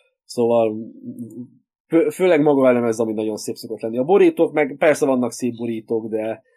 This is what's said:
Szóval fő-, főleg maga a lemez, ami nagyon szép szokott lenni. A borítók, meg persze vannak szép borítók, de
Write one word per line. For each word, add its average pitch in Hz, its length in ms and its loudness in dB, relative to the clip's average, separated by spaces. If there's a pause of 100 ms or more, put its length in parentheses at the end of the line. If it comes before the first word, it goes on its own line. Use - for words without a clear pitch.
(240)
Szóval 117 520 0 (1120)
fő-, 160 220 2
főleg 175 320 2
maga 139 260 4
a 123 40 6
lemez, 120 280 0
ami 110 120 -2
nagyon 110 240 -4
szép 110 180 -8
szokott - 260 -12
lenni. 117 180 -6
A 127 60 0
borítók, 165 480 4
meg 143 260 -2
persze 151 280 2
vannak 123 260 0
szép 117 240 -6
borítók, 113 520 -6
de 110 340 -6 (140)